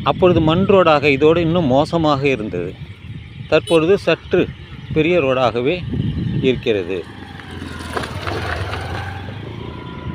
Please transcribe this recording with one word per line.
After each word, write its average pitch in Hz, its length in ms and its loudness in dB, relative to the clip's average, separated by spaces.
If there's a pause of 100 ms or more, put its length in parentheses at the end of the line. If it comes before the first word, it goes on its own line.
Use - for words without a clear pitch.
அப்பொழுது 165 380 4
மண் 160 240 4
ரோடாக, 165 440 6
இதோடு 151 300 4
இன்னும் 165 320 2
மோசமாக 151 560 2
இருந்தது. 95 420 -2 (760)
தற்பொழுது 160 520 4
சற்று 175 420 0 (500)
பெரிய 156 300 2
ரோடாகவே 127 540 2 (680)
இருக்கிறது. 104 560 0 (3250)